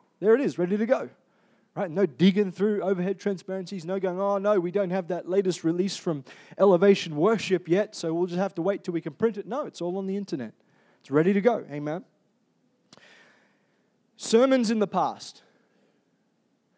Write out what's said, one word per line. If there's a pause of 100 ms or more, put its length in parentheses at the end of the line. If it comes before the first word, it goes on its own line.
(180)
there
it
is,
ready
to
go. (680)
Right?
No
digging
through
overhead
transparencies,
no
going,
"Oh,
no,
we
don't
have
that
latest
release
from (340)
Elevation
Worship
yet,
so
we'll
just
have
to
wait
till
we
can
print
it."
No,
it's
all
on
the
internet. (480)
It's
ready
to
go.
Amen. (2250)
Sermons
in
the
past (1400)